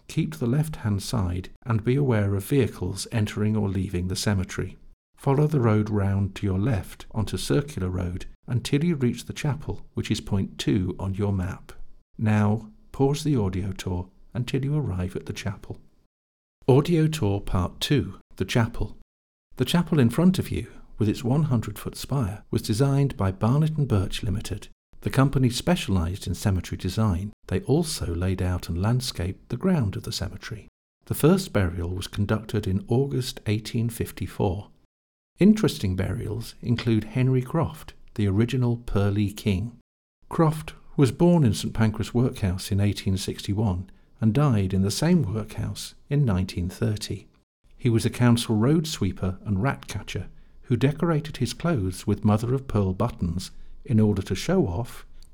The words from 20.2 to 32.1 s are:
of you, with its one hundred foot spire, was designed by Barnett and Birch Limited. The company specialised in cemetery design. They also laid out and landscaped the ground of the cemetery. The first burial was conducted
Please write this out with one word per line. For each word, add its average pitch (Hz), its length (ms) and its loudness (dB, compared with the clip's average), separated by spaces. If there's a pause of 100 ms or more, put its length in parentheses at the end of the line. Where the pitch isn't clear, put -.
of - 120 -4
you, 101 160 -4 (320)
with 104 100 2
its 107 160 0
one 135 200 2
hundred 113 340 0
foot - 180 -10
spire, 107 540 -4
was - 100 0
designed 139 560 2
by 98 160 0
Barnett 147 460 2
and 143 100 0
Birch 101 340 0
Limited. 101 460 -4 (320)
The - 80 -4
company 135 400 4
specialised 98 800 0
in 92 80 -2
cemetery 90 420 -2
design. 101 560 -2 (140)
They 92 140 -2
also 131 540 0
laid 92 280 -2
out 90 260 -2
and 87 140 -2
landscaped 110 640 -2
the 120 80 -4
ground 123 400 0
of 110 60 -8
the 117 100 -8
cemetery. - 560 -8 (380)
The - 80 -4
first 185 400 4
burial 90 340 0
was 92 180 -6
conducted 107 600 -2